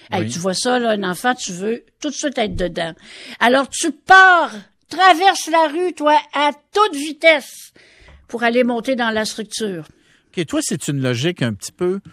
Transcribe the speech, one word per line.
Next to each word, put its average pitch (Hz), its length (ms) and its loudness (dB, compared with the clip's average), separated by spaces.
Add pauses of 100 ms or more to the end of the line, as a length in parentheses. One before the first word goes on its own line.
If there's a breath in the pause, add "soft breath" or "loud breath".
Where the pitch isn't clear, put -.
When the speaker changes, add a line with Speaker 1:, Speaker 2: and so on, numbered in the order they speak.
(120)
Speaker 1:
Hey, 180 140 -2
Speaker 2:
Oui. 110 40 -6
Speaker 1:
tu 123 80 -8
vois 180 160 -2
ça, 247 240 -2
là, 233 140 0
un 208 120 -2
enfant, 180 300 -2
tu 247 200 -8
veux 214 320 -6 (160)
tout 302 80 -4
de 269 60 -8
suite 277 220 -6
être 208 180 -4
dedans. 170 380 -6 (460 loud breath)
Alors, 254 300 2
tu - 220 -4
pars, 359 600 6 (360)
traverses 359 640 4
la 320 220 4
rue, 349 200 -4
toi, 294 260 2 (160)
à 294 160 2 (200)
toute 403 240 0
vitesse 302 800 -2 (540 soft breath)
pour 233 160 -6
aller 240 200 2
monter 240 320 -2
dans 233 140 -2
la 220 160 -2
structure. 202 600 -8 (500 soft breath)
Speaker 2:
Ok, 175 80 -2
toi, 302 160 -4
c'est - 260 -6
une 143 140 -2
logique 127 400 -2
un 117 120 -2
petit - 180 -12
peu, 180 280 -4 (140 soft breath)